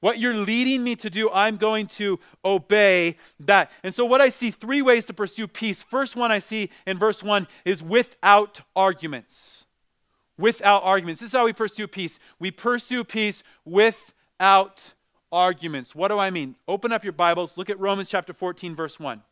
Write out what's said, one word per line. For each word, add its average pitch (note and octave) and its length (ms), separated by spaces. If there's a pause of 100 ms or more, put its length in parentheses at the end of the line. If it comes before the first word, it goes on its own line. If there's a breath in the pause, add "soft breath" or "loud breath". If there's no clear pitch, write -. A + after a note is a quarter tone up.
What A3 180
you're A#3 160
leading A#3+ 500
me A#3+ 120
to - 120
do, G#3 220
I'm G#3 260
going G#3+ 300
to G3+ 340 (240 soft breath)
obey F#3 720 (240 soft breath)
that. F3+ 300 (120 soft breath)
And - 120
so B3 100
what B3 160
I C4+ 80
see, B3 220
three C4 320
ways A#3+ 240
to G3 80
pursue G#3 340
peace. G#3+ 340
First C4 320
one A#3+ 160
I G#3+ 100
see G#3+ 280 (180 soft breath)
in F#3+ 120
verse G#3 240
one G3+ 260 (160 soft breath)
is F3+ 180
without G#3 760 (160)
arguments. E3 880 (720)
Without G3+ 460
arguments. F3+ 400
This A#3 80
is B3+ 60
how A#3+ 100
we A3+ 80
pursue G#3+ 320
peace. F3+ 320 (200 soft breath)
We F#3 120
pursue A#3+ 520
peace G#3+ 400 (220 soft breath)
without G3 1300 (400)
arguments. E3+ 600
What F3 140
do G#3 100
I G3 100
mean? D3 280 (120)
Open G3 240
up A3 100
your G3 120
Bibles. E3+ 420
Look F#3 140
at G3 100
Romans G3 300
chapter F3+ 240
fourteen, F3 420
verse D#3+ 240
one. B2 320